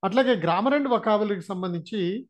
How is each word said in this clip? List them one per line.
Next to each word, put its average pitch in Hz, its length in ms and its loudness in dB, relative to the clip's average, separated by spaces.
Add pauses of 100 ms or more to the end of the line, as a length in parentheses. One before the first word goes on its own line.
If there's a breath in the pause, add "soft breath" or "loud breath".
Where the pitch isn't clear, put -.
అట్లాగే 247 260 4 (120)
grammar 190 320 2
and 285 160 0
vocabulary-కి 208 580 0
సంబంధించి 180 500 -4 (280)